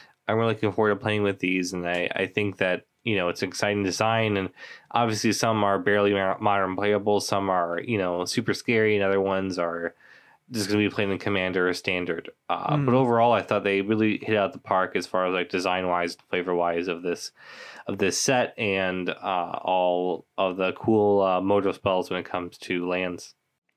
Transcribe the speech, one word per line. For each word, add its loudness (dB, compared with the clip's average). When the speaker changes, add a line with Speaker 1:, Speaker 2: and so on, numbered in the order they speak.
Speaker 1:
I'm 0
really 2
looking -2
forward 2
to 2
playing 0
with 0
these, -2
and -4
I, -2
I 2
think -2
that, 0
you 0
know, 0
it's -4
an -2
exciting 0
design, 2
and -2
obviously 2
some 2
are 4
barely 4
mo-, 0
modern 0
playable, 2
some 0
are, 0
you -2
know, 0
super -2
scary, 2
and 2
other 2
ones 0
are -4
just -4
gonna 0
be 2
playing -2
the -2
Commander 0
or 0
Standard. -4
Uh, -2
Speaker 2:
Mm. 0
Speaker 1:
but 4
overall, 4
I 4
thought 0
they 2
really 2
hit -2
out 0
the -16
park 0
as -4
far 0
as, 0
like, -2
design-wise, -2
flavor-wise -2
of -6
this, -6
of -4
this 0
set, 0
and, -2
uh, -4
all 0
of 0
the 0
cool, 4
uh, 2
mojo 2
spells -2
when -4
it -8
comes -8
to -4
lands. -4